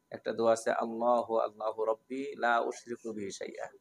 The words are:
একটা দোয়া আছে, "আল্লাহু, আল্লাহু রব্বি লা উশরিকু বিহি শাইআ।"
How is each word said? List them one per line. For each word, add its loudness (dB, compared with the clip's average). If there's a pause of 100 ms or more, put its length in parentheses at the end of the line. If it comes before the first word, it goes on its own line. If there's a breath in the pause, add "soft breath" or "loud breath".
একটা -6
দোয়া 4
আছে, 0
"আল্লাহু, 2
আল্লাহু -2
রব্বি -2
লা 4
উশরিকু -6
বিহি -6
শাইআ।" -8 (140)